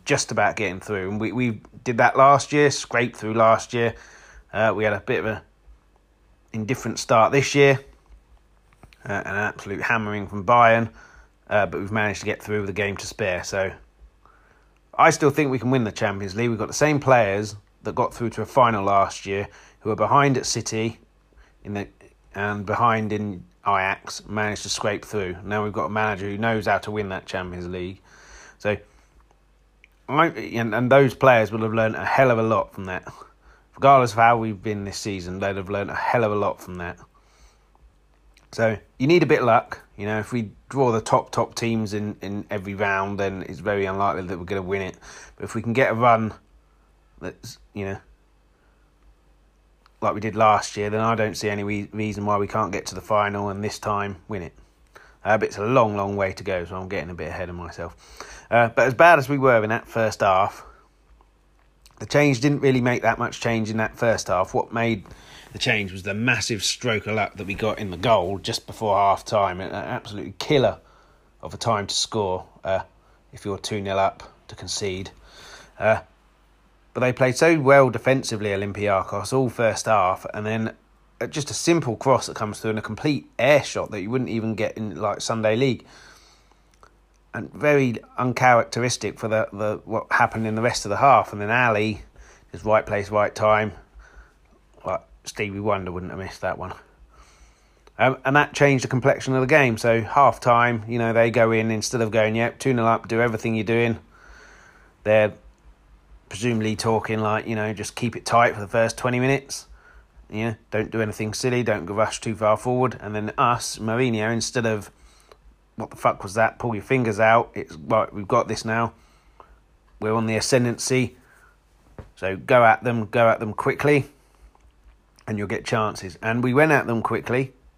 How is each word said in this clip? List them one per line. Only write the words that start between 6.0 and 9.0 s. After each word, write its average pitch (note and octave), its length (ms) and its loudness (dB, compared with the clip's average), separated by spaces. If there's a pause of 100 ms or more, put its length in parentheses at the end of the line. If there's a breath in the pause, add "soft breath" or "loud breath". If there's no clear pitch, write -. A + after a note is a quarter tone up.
indifferent A2+ 460 -6
start A2 320 4
this C#3 240 2
year, C#3 240 6 (1300)